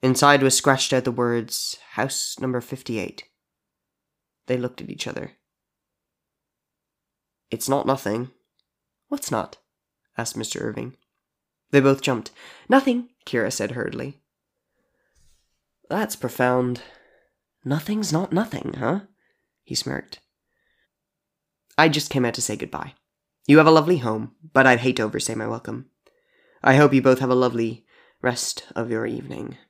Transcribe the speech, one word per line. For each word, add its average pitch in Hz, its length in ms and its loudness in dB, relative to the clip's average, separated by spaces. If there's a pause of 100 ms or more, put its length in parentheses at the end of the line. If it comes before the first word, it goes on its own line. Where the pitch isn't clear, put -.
Inside 135 400 6
was 135 160 2
scratched - 360 2
out 127 100 2
the 127 80 -2
words, 117 640 -4 (140)
"House - 480 -6
number 127 200 -4
fifty-eight." - 680 -8 (1200)
They 127 100 -2
looked 123 240 -8
at - 80 -14
each - 160 -10
other. - 320 -12 (2250)
"It's 113 180 -6
not 139 160 0
nothing." 123 460 -2 (800)
"What's 285 200 -8
not?" - 300 -6 (580)
asked 117 180 -6
Mister - 240 -8
Irving. 113 380 -8 (720)
They 139 120 6
both 135 200 4
jumped. 120 300 -4 (360)
"Nothing," 247 420 2 (180)
Kira 113 260 -2
said 107 180 -4
hurriedly. 127 520 -8 (1700)
"That's 214 260 -4
profound. 123 680 0 (840)
Nothing's 160 480 -2
not 170 180 -2
nothing, - 460 -4
huh?" 170 240 -2 (640)
he - 100 -12
smirked. - 460 -8 (1600)
"I 156 120 6
just 151 220 -4
came 127 140 0
out 117 100 -2
to - 80 -6
say 110 120 -4
goodbye." - 380 -10 (560)
"You 143 80 10
have 156 80 8
a 160 60 8
lovely 160 260 6
home, 110 380 -6 (180)
but 131 140 6
I'd 120 140 6
hate 127 160 0
to 123 40 -2
overstay 107 320 -4
my 113 140 -6
welcome. 113 420 -10 (720)
I 131 140 6
hope 143 180 8
you 135 80 6
both 127 160 6
have 127 140 0
a 127 140 4
lovely 117 380 -4 (380)
rest - 540 -4
of 117 160 -4
your 110 160 -4
evening." - 500 -10 (120)